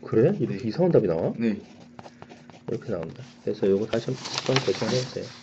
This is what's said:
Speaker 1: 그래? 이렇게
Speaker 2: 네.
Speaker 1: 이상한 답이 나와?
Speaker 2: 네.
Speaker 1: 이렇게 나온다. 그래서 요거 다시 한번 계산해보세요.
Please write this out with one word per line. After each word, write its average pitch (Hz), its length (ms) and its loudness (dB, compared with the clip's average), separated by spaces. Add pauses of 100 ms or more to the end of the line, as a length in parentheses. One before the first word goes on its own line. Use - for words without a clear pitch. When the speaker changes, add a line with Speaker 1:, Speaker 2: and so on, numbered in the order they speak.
Speaker 1:
그래? 131 360 4
이렇게 104 180 -2
Speaker 2:
네. 98 100 -4
Speaker 1:
이상한 165 240 2
답이 113 160 6
나와? 87 300 0
Speaker 2:
네. 110 240 0 (1040)
Speaker 1:
이렇게 113 240 -6
나온다. 85 320 -8 (200)
그래서 107 260 0
요거 98 160 4
다시 113 220 -2
한번 131 580 0
계산해보세요. 113 600 -2 (180)